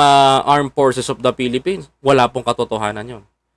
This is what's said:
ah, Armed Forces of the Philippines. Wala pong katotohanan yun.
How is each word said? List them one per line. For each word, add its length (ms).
ah, 480
Armed 240
Forces 400
of 80
the 160
Philippines. 640
Wala 320
pong 80
katotohanan 640
yun. 200